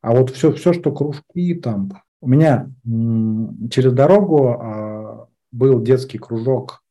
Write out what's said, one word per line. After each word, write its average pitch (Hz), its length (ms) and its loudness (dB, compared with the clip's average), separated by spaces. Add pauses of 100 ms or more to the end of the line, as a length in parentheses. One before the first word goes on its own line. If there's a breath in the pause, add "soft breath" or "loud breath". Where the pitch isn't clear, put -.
А 117 100 0
вот 127 180 4
всё, 151 220 0
всё, - 200 0
что 175 200 -2
кружки, 170 600 -4
там, 101 380 -6 (280)
у 131 80 -6
меня, 139 420 4 (140)
м, 113 840 -2
через 131 220 2
дорогу, 156 560 4
а, 107 800 -8 (240)
был 123 300 2
детский 127 360 0
кружок 117 720 -6